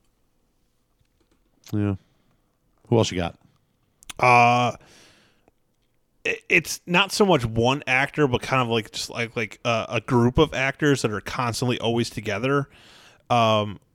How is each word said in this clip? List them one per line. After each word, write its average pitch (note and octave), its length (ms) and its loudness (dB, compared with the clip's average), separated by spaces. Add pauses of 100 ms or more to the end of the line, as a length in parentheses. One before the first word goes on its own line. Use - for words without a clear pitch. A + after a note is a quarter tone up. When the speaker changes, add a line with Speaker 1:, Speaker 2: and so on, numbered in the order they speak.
(1700)
Speaker 1:
Yeah. G#2 220 -2 (960)
Who A#2 80 4
else G#2+ 120 2
you F2 60 -6
got? E2+ 220 -6 (800)
Speaker 2:
Uh, B2 580 4 (1500)
i-, - 100 -4 (120)
it's - 380 -2
not F#3+ 260 0
so G#3+ 120 2
much D#3 220 2
one A#2 400 0
actor, C3+ 420 0
but B2 140 -2
kind C3 180 0
of, A#2+ 80 -2
like, A2+ 240 -2
just, - 160 -10
like, A#2 280 -8
like, A2 280 -8
uh, A2+ 240 -2
a A2+ 140 -4
group B2 340 2
of D#3 160 2
actors C3+ 500 0
that A2+ 80 0
are G2+ 100 -6
constantly B2 600 -4
always A#2 300 -2
together. A#2 580 -4 (600)
Um, A2 500 2 (140)